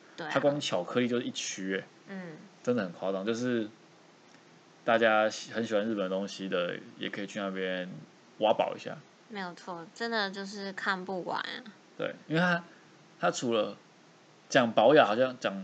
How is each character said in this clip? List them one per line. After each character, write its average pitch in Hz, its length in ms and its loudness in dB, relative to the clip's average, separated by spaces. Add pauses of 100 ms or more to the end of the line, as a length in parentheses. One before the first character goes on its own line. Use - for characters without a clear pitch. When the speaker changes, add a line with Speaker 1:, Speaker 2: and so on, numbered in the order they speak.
(160)
Speaker 1:
对 165 100 -8
啊。 151 60 -6
Speaker 2:
它 135 80 2
光 143 200 2
巧 90 240 -2
克 - 160 -2
力 123 80 2
就 120 100 0
是 123 80 -4
一 127 40 -6
区 95 440 -6
欸。 95 100 -4 (240)
Speaker 1:
嗯。 180 280 -12 (260)
Speaker 2:
真 123 120 0
的 110 80 -2
很 87 100 -6
夸 95 200 -4
张， 95 140 -2
就 113 80 0
是 120 340 -2 (1160)
大 117 120 4
家 110 320 6
喜-， - 240 -8
很 113 120 -2
喜 110 100 -4
欢 104 100 2
日 113 100 -2
本 98 100 0
的 92 40 -2
东 95 180 -2
西 98 220 -8
的， 92 300 -2 (200)
也 101 120 -6
可 107 100 -8
以 101 60 -8
去 107 120 -10
那 98 120 -4
边 92 400 -4 (480)
挖 110 160 6
宝 - 200 0
一 - 40 -12
下。 - 180 -10 (320)
Speaker 1:
没 208 120 -10
有 180 140 -8
错， 170 400 -12
真 233 160 -6
的 208 200 -2
就 196 160 -8
是 196 260 -10
看 190 320 -4
不 185 200 -6
完 - 140 -4
啊。 175 260 -8 (340)
Speaker 2:
对， - 160 -4 (140)
因 151 60 -2
为 165 60 4
它， 175 240 2 (560)
它 175 100 2
除 127 220 -2
了 104 240 0 (720)
讲 120 240 4
宝 113 220 8
雅， 139 100 10
好 104 120 2
像 127 220 2
讲 101 140 -2 (120)